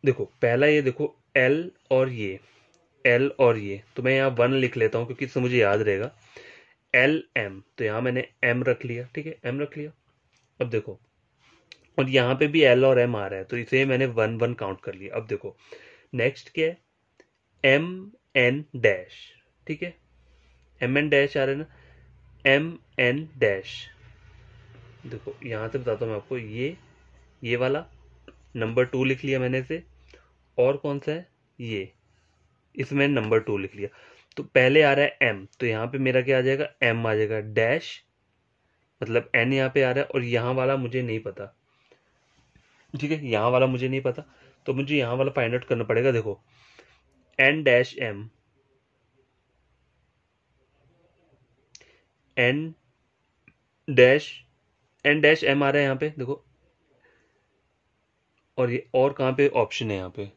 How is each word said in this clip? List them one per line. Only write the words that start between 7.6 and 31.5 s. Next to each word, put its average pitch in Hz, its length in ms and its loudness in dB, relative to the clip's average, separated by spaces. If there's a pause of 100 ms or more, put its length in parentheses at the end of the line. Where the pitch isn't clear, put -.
तो 123 60 -4
यहाँ 107 160 -2
मैंने 127 260 -2 (180)
एम 123 180 0
रख 123 220 -2
लिया, 120 200 -8 (100)
ठीक 151 120 -10
है, 160 180 -14
एम 127 160 -6
रख 147 160 -8
लिया। 151 140 -12 (680)
अब 123 100 -4
देखो, 104 280 -6 (1000)
और 131 100 0
यहाँ 131 260 4
पे 147 120 2
भी 151 160 2
एल 127 220 6
और 131 140 4
एम 120 180 2
आ 101 100 -6
रहा 95 120 -8
है, 95 60 -10
तो 123 120 -8
इसे 131 280 0
मैंने 131 240 0
वन 113 300 0
वन 120 160 0
काउंट 95 260 -8
कर - 140 -12
लिया। 95 220 -16
अब 110 100 -8
देखो, 101 300 -10 (580)
नेक्स्ट 123 400 -2
क्या 160 120 0
है, 175 120 -6 (840)
एम 175 460 2 (260)
एन 131 280 2 (120)
डैश, 101 440 0 (460)
ठीक 156 160 -8
है, 175 120 -10 (840)
एम 127 180 0
एन 151 100 0
डैश 143 280 2
आ 135 80 0
रहा 135 100 -2
है 143 40 -6
ना, 156 80 -10 (800)
एम 151 320 2 (200)
एन 131 300 0 (100)
डैश। 101 380 -2 (1300)
देखो, 120 280 -12 (100)
यहाँ 113 240 -8
से 135 100 -6
बताता 120 260 -4
हूँ 113 80 -6
मैं 104 80 -6
आपको, 127 180 -8
ये, 120 380 -8 (640)
ये 120 140 -2
वाला 135 280 -2 (720)
नंबर 117 280 0
टू 131 200 -2
लिख 131 200 -4
लिया 135 160 -2
मैंने 127 180 -2
इसे, 160 240 -8 (800)
और 135 180 4
कौन 143 200 -4
सा 151 140 -6
है? 175 160 -8 (300)